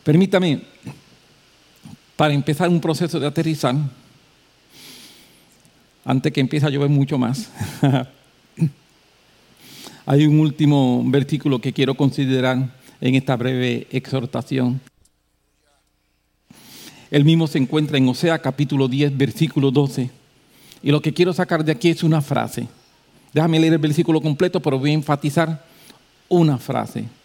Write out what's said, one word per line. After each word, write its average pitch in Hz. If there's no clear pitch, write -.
Permítame, 180
para 151
empezar 147
un 170
proceso 160
de 135
aterrizar, 147
antes 131
que 147
empiece 139
a 151
llover 143
mucho 143
más, 127
<laughs> 135
hay 143
un 151
último 143
versículo 139
que 127
quiero 135
considerar 131
en 127
esta 131
breve 123
exhortación. 131
El 143
mismo 165
se 151
encuentra 151
en 131
Osea 160
capítulo 135
diez, 139
versículo 135
doce. 135
Y 139
lo 147
que 151
quiero 180
sacar 170
de 156
aquí 160
es 165
una 160
frase. 120
Déjame 160
leer 160
el 165
versículo 156
completo, 165
pero 135
voy 143
a -
enfatizar 151
una 165
frase. 117